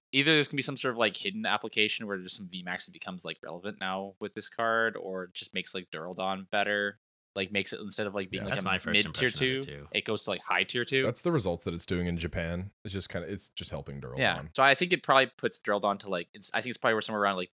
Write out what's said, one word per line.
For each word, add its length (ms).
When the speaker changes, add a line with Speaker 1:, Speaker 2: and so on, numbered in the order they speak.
Speaker 1:
either 220
there's 140
gonna 80
be 60
some 160
sort 160
of, 40
like, 180
hidden 300
application 600
where 120
there's 180
some 120
V 140
max 240
that 60
becomes, 340
like, 160
relevant 380
now 400
with 140
this 140
card, 480
or 280
it 100
just 180
makes, 220
like, 160
Duraludon 600
better. 480
Like, 140
makes 220
it, 80
instead 260
of, 80
like, 160
being, 140
Speaker 2:
Yeah, 60
Speaker 1:
like, 40
Speaker 2:
that's 80
Speaker 1:
a 20
Speaker 2:
my 140
first 280
Speaker 1:
mid-tier 200
Speaker 2:
impression 300
of 60
it, 40
Speaker 1:
two, 140
Speaker 2:
too. 100
Speaker 1:
it 140
goes 180
to, 80
like, 120
high 200
tier 220
two. 180
Speaker 3:
That's 180
the 120
results 320
that 100
it's 100
doing 220
in 100
Japan. 540
It's 100
just 140
kinda, 180
it's 300
just 160
helping 280
Duraludon. 180
Speaker 1:
Yeah. 240
So 80
I 140
think 160
it 100
probably 340
puts 220
Duraludon 400
to, 120
like, 220
it's, 220
I 60
think 100
it's 80
probably 240
somewhere 180
around, 180
like, 220